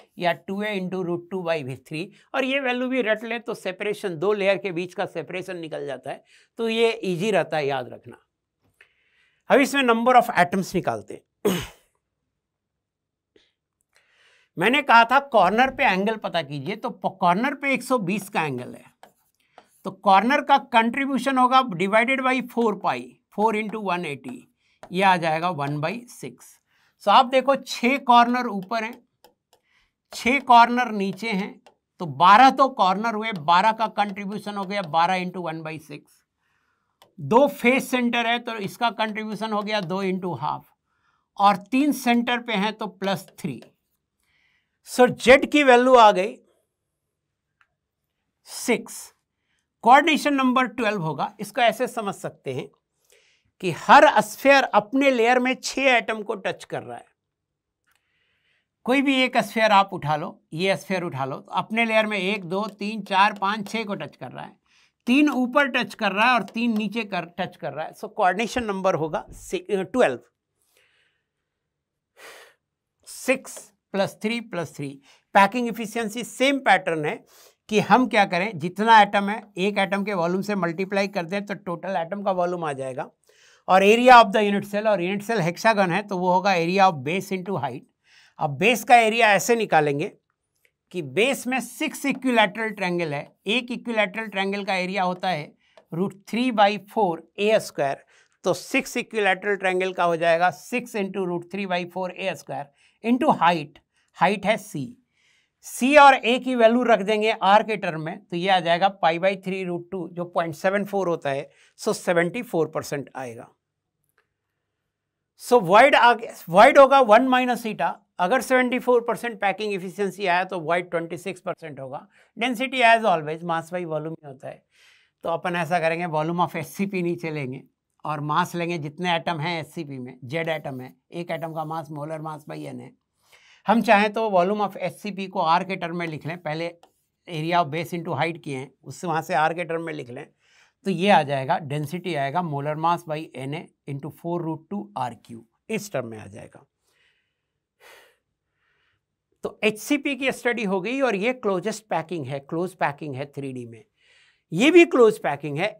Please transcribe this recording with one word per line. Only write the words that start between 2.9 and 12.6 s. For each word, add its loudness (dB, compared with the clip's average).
रट -2
लें -6
तो -10
सेपरेशन, -6
दो 0
लेयर 0
के -8
बीच -8
का -6
सेपरेशन -10
निकल -12
जाता -12
है, -14
तो -4
ये 2
ईजी -2
रहता 0
है -2
याद -4
रखना। -20
अब 6
इसमें 0
number 2
of 4
atoms 0
निकालते -4
हैं। -4
<clears throat> -12